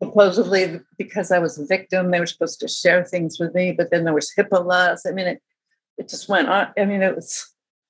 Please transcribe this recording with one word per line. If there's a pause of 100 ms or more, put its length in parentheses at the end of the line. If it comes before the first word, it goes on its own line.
Supposedly, (160)
because
I
was
a
victim,
they
were
supposed
to
share
things
with
me,
but
then
there
was
hipaa
laws.
I
mean,
it, (560)
it
just
went
on. (100)
I
mean,
it
was, (380)